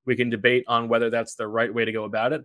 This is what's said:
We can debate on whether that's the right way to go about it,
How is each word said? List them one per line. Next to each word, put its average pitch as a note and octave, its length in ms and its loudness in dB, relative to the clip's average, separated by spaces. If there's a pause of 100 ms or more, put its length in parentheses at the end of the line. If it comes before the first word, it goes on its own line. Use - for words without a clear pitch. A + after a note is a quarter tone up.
We B2+ 100 2
can B2 140 0
debate A#2+ 400 2
on A#2 200 0
whether A#2 200 2
that's A2+ 280 -4
the A2 120 -6
right A2+ 240 0
way A2+ 140 0
to A2 60 -4
go G#2+ 120 -4
about A2 300 -2
it, D#3 100 -8